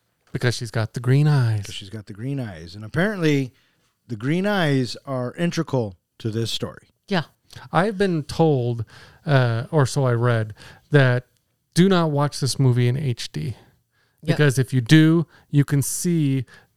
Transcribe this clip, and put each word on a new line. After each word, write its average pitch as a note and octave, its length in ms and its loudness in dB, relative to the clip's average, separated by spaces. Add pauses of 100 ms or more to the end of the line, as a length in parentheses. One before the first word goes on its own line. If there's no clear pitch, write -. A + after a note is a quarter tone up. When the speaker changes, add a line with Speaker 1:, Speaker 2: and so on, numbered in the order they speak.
(320)
Speaker 1:
Because B2 240 0
she's A#2 140 -10
got A2+ 240 -4
the B2 60 -6
green C3+ 280 2
eyes. A2+ 380 0
Speaker 2:
'Cause G2+ 80 -14
she's G2 160 -16
got G#2+ 160 -14
the G#2+ 80 -18
green C3+ 260 -8
eyes. F2 340 -12
And G#2 100 -14
apparently D#3 680 -2 (560)
the A#2+ 80 -8
green D3+ 300 -2
eyes D3 500 0 (100)
are B2+ 280 -6
integral C#3 640 -4 (220)
to A2+ 120 -6
this A2 200 -4
story. - 380 -10 (200)
Speaker 3:
Yeah. F3+ 160 -2 (460)
Speaker 1:
I've F#3 280 0
been F#3 260 0
told, B2 600 0 (420)
uh, B2 440 2
or D3+ 160 2
so C#3 180 -2
I B2+ 100 2
read, A2+ 400 0 (360)
that B2+ 360 4 (480)
do F3+ 140 6
not E3+ 220 2
watch C#3+ 300 -2
this C3 180 -2
movie B2 300 4
in B2 80 -2
H C#3 340 -6
D. D3+ 240 -8 (680)
Speaker 3:
Yep. D#3+ 140 0
Speaker 1:
Because C#3+ 220 4
if C3 140 -2
you C3 80 2
do, D#3 460 6 (240)
you C#3+ 140 4
can C#3+ 180 0
see C#3+ 640 -2 (300)